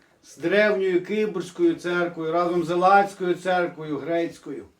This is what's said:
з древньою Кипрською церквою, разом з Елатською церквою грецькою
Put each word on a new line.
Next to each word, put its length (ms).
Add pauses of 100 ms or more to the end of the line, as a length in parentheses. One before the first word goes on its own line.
(220)
з 140
древньою 680
Кипрською 680
церквою, 580
разом 320
з 60
Елатською 640
церквою 640
грецькою 680 (160)